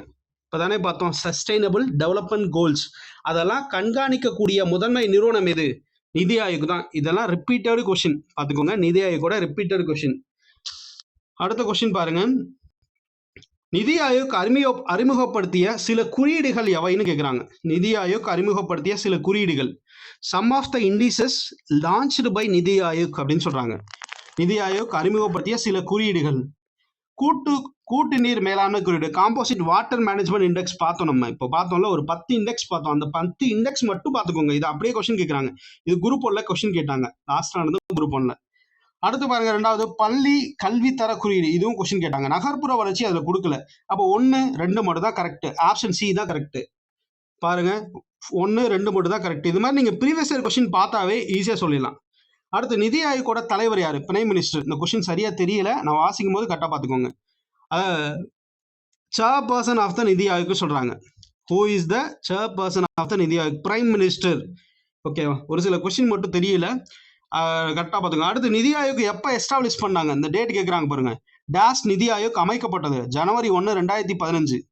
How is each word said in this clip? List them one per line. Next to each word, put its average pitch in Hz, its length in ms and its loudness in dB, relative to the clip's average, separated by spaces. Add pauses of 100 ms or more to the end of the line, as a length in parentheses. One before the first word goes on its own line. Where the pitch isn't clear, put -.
(400)
இப்பதானே 180 420 -4
பார்த்தோம் 180 300 -2
சஸ்டைனபிள் 208 720 0 (140)
டெவலப்மெண்ட் 190 500 0
கோல்ஸ். 156 360 2 (380)
அதெல்லாம் 190 480 -2
கண்காணிக்கக்கூடிய 226 920 2
முதன்மை 220 420 2
நிறுவனம் 208 400 6
எது? 160 200 2 (480)
நிதி 185 240 4
ஆயோக் 175 280 0
தான். 175 240 -2
இதெல்லாம் 160 380 0
ரிப்பீட்டட் 226 540 0
கொஸ்டின் 180 360 0 (140)
பாத்துக்கோங்க, 147 440 -2
நிதி 175 260 4
ஆயோக்கோட 175 380 0
ரிப்பீட்டட் 175 440 -2
கொஸ்டின். 147 320 -2 (1200)
அடுத்த 214 220 -2
கொஸ்டின் 214 300 0
பாருங்க, 170 280 0 (1500)
நிதி 247 300 2
ஆயோக் 262 340 0
அறிமுக-, 254 500 2
அறிமுகப்படுத்திய 202 920 0
சில 226 340 0
குறியீடுகள் 269 580 0
எவைன்னு 185 380 2
கேக்குறாங்க. 143 460 -2 (100)
நிதி 180 340 0
ஆயோக் 202 340 -2
அறிமுகப்படுத்திய 185 640 0
சில 190 240 0
குறியீடுகள். 175 520 0 (540)
Some 202 280 0
of 269 120 2
the 262 160 -2
indices 220 540 2 (400)
launched 233 580 2
by 220 160 0
நிதி 190 320 4
ஆயோக் 165 360 -2
அப்படின்னு 151 280 0
சொல்றாங்க. 131 300 -2 (640)
நிதி 180 220 2
ஆயோக் 202 360 -2
அறிமுகப்படுத்திய 196 600 0
சில 190 280 -2
குறியீடுகள். 180 560 0 (800)
கூட்டு, 294 340 0 (320)
கூட்டு 269 340 0
நீர் 240 220 2
மேலாண்மை 196 420 0
குறியீடு, 165 280 0
காம்போசிட் 220 520 0
வாட்டர் 220 380 2
மேனேஜ்மெண்ட் 196 460 2
இண்டெக்ஸ் 175 300 -2
பார்த்தோம் 170 300 0
நம்ம. 127 220 2
இப்போ 127 240 -6
பார்த்தோம்ல, 180 340 2
ஒரு 165 180 0
பத்து 175 320 -4
இண்டெக்ஸ் 226 320 -4
பார்த்தோம். 156 240 -2
அந்த 151 200 0
பத்து 180 340 -2
இண்டெக்ஸ் 240 380 0
மட்டும் 214 300 -2
பார்த்துக்கோங்க. 165 380 0
இது 147 140 0
அப்படியே 156 280 -2
கொஸ்டின் 220 240 -2
கேக்குறாங்க. 147 320 -2 (320)
இது 175 140 0
குரூப் 240 300 0
ஒன்ல 208 160 0
கொஸ்டின் 196 320 -2
கேட்டாங்க, 139 320 -2 (180)
லாஸ்ட் 151 320 -4
ஆனது 160 200 -2 (180)
குரூப் 151 200 -2
ஒன்ல. 127 200 -2 (680)
அடுத்து 254 260 0
பாருங்க, 233 240 0
ரெண்டாவது 214 440 0
பள்ளி 269 600 2
கல்வி 240 380 0
தர 226 220 -2
குறியீடு, 185 360 2
இதுவும் 202 240 0
கொஸ்டின் 190 260 -2
கேட்டாங்க. 139 240 -2
நகர்ப்புற 262 500 0
வளர்ச்சி 202 280 0
அதுல 175 180 0
கொடுக்கல. 175 340 0 (300)
அப்போ 190 240 0
ஒண்ணு, 262 460 2
ரெண்டு 180 260 0
மட்டும் 170 200 0
தான் 220 120 -2
கரெக்ட். 165 320 -4 (160)
ஆப்ஷன் 180 280 2
சி 196 220 0
தான் 196 140 -2
கரெக்ட். 151 340 -6 (840)
பாருங்க, 175 300 0 (600)
ஒண்ணு, 214 340 2
ரெண்டு 202 260 0
மட்டும் 185 200 2
தான் 208 100 -2
கரெக்ட். 165 240 -4
இது 175 140 2
மாதிரி 269 220 2
நீங்க 214 140 2
ப்ரீவியஸ் 302 360 0
இயர் 262 100 -2
கொஸ்டின் 220 300 0
பார்த்தாவே 190 440 2 (120)
ஈஸியா 196 280 0
சொல்லிடலாம். 143 400 0 (560)
அடுத்து 226 260 -2
நிதி 226 260 2
ஆயோக்கோட 254 420 -2
தலைவர் 220 320 0
யாரு? 156 200 0
பிரைம் 202 300 0
மினிஸ்டர். 170 340 0
இந்த 151 140 -4
கொஸ்டின் 175 340 -2
சரியா 202 200 -2
தெரியல, 190 440 0
நான் 151 200 0
வாசிக்கும் 180 400 2
போது 214 120 0
கரெக்டா 165 220 -4
பாத்துக்கோங்க. 131 400 -2 (640)
அஹ், 165 460 -2 (960)
chairperson 240 640 2
of 190 180 0
the 233 80 0
நிதி 196 240 4
ஆயோக் 175 320 0
சொல்றாங்க. 139 320 -2 (540)
Who 196 200 2
is 185 240 0
the 240 120 0 (200)
chairperson 190 640 -2 (140)
of 160 100 -2
the 208 80 -2
நிதி 170 220 2
ஆயோக்? 156 240 -2
பிரைம் 226 280 0
மினிஸ்டர். 185 500 2 (640)
ஓகேவா? 147 420 -2
ஒரு 170 160 -2
சில 180 140 2
கொஸ்டின் 185 300 0
மட்டும் 185 240 0
தெரியல, 180 360 2 (720)
அஹ், 165 360 0
கரெக்டா 165 260 -2
பாத்துக்கோங்க. 165 320 0
அடுத்து 233 200 0
நிதி 233 240 4
ஆயோக் 269 260 0
எப்ப 240 360 -2
எஸ்டாப்ளிஷ் 247 440 0
பண்ணாங்க? 170 340 0
இந்த 147 140 0
டேட் 220 220 0
கேக்குறாங்க 180 360 0
பாருங்க. 131 260 0 (400)
டேஷ் 214 300 4
நிதி 208 280 2
ஆயோக் 220 280 -2
அமைக்கப்பட்டது? 175 680 0
ஜனவரி 190 440 0
ஒண்ணு, 190 220 2
ரெண்டாயிரத்தி 190 460 0
பதினஞ்சு. 160 400 0 (140)